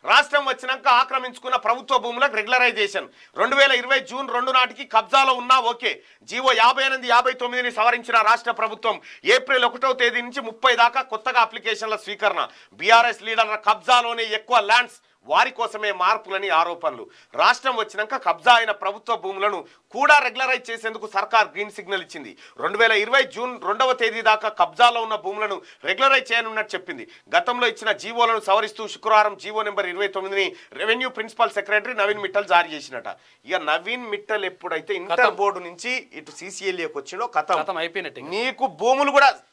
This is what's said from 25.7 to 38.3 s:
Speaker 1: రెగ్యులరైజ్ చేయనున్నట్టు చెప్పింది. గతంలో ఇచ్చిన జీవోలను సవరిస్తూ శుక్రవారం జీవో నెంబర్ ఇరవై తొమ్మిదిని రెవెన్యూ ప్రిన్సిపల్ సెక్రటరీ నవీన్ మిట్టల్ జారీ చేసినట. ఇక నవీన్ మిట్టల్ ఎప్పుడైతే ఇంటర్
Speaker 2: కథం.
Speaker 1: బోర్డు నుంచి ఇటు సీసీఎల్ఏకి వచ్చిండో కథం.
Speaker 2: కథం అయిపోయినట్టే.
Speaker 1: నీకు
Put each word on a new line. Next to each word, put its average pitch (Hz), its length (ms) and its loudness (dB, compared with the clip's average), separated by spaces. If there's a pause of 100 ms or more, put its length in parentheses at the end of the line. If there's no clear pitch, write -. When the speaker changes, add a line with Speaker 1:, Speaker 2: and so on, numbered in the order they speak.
Speaker 1:
రెగ్యులరైజ్ 254 480 0
చేయనున్నట్టు 220 420 -4
చెప్పింది. 151 340 -12 (300)
గతంలో 247 280 0
ఇచ్చిన 226 260 -4
జీవోలను 226 480 -2
సవరిస్తూ 208 480 -2
శుక్రవారం 214 480 2
జీవో 214 260 -6
నెంబర్ 202 240 -4
ఇరవై 185 220 -4
తొమ్మిదిని 196 480 -4 (160)
రెవెన్యూ 226 360 -4
ప్రిన్సిపల్ 220 420 -4
సెక్రటరీ 208 440 -4
నవీన్ 208 240 -2
మిట్టల్ 196 280 -4
జారీ 170 240 2
చేసినట. 135 360 -12 (380)
ఇక 151 100 -6
నవీన్ 180 520 -4
మిట్టల్ 208 380 -6
ఎప్పుడైతే 170 500 -8
ఇంటర్ 190 260 -2
Speaker 2:
కథం. 226 160 4
Speaker 1:
బోర్డు 202 220 -2
నుంచి 202 540 -8
ఇటు 151 180 -18
సీసీఎల్ఏకి 180 680 -8
వచ్చిండో 185 280 -8
కథం. 170 320 -2
Speaker 2:
కథం 165 180 -6
అయిపోయినట్టే. 165 440 -8
Speaker 1:
నీకు 226 460 -4